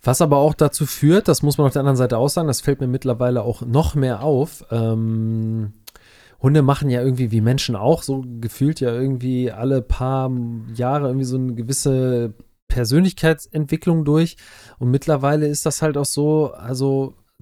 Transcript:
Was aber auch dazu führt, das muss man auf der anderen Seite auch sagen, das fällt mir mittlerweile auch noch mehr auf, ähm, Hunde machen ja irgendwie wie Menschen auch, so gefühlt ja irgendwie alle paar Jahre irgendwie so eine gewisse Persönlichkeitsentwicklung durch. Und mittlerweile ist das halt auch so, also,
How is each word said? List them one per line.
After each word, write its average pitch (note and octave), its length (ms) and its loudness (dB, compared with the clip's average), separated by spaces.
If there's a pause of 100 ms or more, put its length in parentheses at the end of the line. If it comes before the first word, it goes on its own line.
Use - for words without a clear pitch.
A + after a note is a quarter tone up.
Was B2+ 180 2
aber D3 160 4
auch D3+ 160 4
dazu D3 320 2
führt, D#3+ 440 2
das D#3 140 2
muss C#3+ 140 0
man D3 100 4
auf C3+ 60 4
der C#3+ 80 0
anderen C3+ 160 2
Seite B2 220 2
auch C3 100 2
sagen, D#3+ 200 -2
das C3+ 120 -2
fällt C#3+ 200 0
mir C3+ 60 -2
mittlerweile B2 560 -2
auch A2+ 200 -4
noch C3+ 320 0
mehr B2+ 280 0
auf, C#3+ 480 -2
ähm, A2+ 1000 -2 (720)
Hunde C#3+ 180 6
machen C#3 300 2
ja B2 100 0
irgendwie B2+ 300 0
wie A2 100 2
Menschen A#2+ 340 0
auch, B2+ 280 2
so C3+ 200 -4 (180)
gefühlt C3+ 400 -2
ja B2 120 0
irgendwie B2+ 580 -2
alle C3 300 -2
paar C3 500 -2 (440)
Jahre C3 320 -2
irgendwie C3 180 -2
so B2+ 140 -4
eine B2+ 160 -4
gewisse B2 800 -2 (340)
Persönlichkeitsentwicklung D#3 1400 0
durch. D#3 320 2 (420)
Und B2 120 0
mittlerweile D3 560 0
ist D3 180 -4
das D3+ 180 -2
halt D3+ 140 0
auch C#3+ 80 0
so, D3+ 480 0
also, C3+ 640 -4 (280)